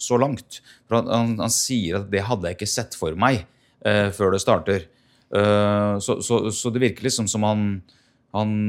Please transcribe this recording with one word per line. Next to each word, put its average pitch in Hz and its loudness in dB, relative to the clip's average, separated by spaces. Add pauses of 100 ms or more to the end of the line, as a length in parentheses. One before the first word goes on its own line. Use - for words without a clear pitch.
så 123 2
langt. 135 -4 (260)
For 113 2
han, - -2
han, 117 2 (120)
han 113 -2
sier 98 0
at 101 -8
«det 98 0
hadde 104 -2
jeg 92 -8
ikke - -6
sett - -6
for 80 -4
meg, 117 2 (400)
øh, 104 2
før 95 2
det 98 0
starter». 98 0 (440)
Øh, 104 2
så, 110 0
så, 113 2 (100)
så 117 -4
det 123 -2
virker 117 0
liksom 120 -2
som 107 0
han, 107 2 (720)
han 107 -2 (180)